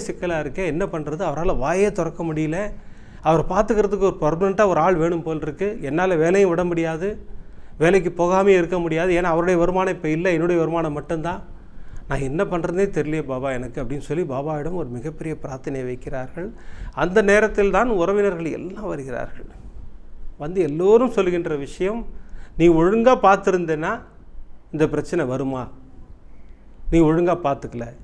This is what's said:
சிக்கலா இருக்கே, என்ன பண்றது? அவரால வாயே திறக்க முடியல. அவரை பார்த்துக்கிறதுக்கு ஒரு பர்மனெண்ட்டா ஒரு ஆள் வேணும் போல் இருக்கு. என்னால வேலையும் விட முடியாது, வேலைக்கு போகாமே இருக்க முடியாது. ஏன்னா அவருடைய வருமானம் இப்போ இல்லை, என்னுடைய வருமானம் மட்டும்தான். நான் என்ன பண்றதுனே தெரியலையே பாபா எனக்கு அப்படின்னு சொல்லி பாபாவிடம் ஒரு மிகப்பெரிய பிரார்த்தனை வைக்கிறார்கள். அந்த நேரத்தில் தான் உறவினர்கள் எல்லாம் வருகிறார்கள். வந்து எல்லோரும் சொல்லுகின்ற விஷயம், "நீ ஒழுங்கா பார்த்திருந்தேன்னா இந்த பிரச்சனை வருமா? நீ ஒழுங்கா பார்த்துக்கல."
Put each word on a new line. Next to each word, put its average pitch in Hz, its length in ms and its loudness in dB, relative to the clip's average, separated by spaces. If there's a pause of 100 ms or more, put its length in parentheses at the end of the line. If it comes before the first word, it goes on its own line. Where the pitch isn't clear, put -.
சிக்கலா - 160 -8
இருக்கே, 170 420 -4
என்ன 170 200 -2
பண்றது? 156 420 -6
அவரால 160 300 0
வாயே 185 340 2
திறக்க - 320 -4
முடியல. 160 500 -2 (480)
அவரை 156 280 4
பார்த்துக்கிறதுக்கு 208 500 2
ஒரு 185 220 2
பர்மனெண்ட்டா 185 440 2
ஒரு 175 140 2
ஆள் 180 160 4
வேணும் 165 280 0
போல் 160 180 -6
இருக்கு. 190 400 -6
என்னால 170 340 0
வேலையும் 180 340 4
விட 170 140 0
முடியாது, 170 640 -2 (520)
வேலைக்கு 175 460 4
போகாமே 190 240 4
இருக்க 180 320 6
முடியாது. 170 340 0
ஏன்னா 175 100 2
அவருடைய 175 360 2
வருமானம் 180 340 2
இப்போ 175 160 -4
இல்லை, 175 240 2
என்னுடைய 170 280 2
வருமானம் 160 320 0
மட்டும்தான். 165 500 -6 (640)
நான் 139 140 -2
என்ன 139 220 -2
பண்றதுனே 175 420 0
தெரியலையே 156 380 -2
பாபா 135 280 -4
எனக்கு 123 320 -6
அப்படின்னு 143 160 -4
சொல்லி 151 240 -4
பாபாவிடம் 147 500 -4
ஒரு 160 140 -4
மிகப்பெரிய 151 500 -8
பிரார்த்தனை 139 460 -8
வைக்கிறார்கள். 131 680 -8 (420)
அந்த 180 280 2
நேரத்தில் 202 500 4
தான் 214 180 4
உறவினர்கள் 185 640 2
எல்லாம் 180 360 -8
வருகிறார்கள். 135 720 -8 (840)
வந்து 180 180 -2
எல்லோரும் 190 500 4
சொல்லுகின்ற 175 440 0
விஷயம், 185 500 -4 (520)
"நீ 165 120 8
ஒழுங்கா 202 540 6
பார்த்திருந்தேன்னா 185 800 2 (720)
இந்த 151 160 2
பிரச்சனை 147 380 -2
வருமா? 131 420 -4 (1200)
நீ 165 100 6
ஒழுங்கா 165 440 4
பார்த்துக்கல." 123 440 -4 (160)